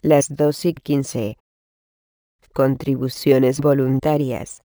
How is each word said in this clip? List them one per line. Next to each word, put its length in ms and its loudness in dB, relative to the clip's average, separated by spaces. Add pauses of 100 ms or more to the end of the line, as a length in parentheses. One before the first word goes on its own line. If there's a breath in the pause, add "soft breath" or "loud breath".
Las 320 2
dos 300 0
y 100 0
quince. 640 -4 (1160)
Contribuciones 1040 0
voluntarias. 1000 0 (100)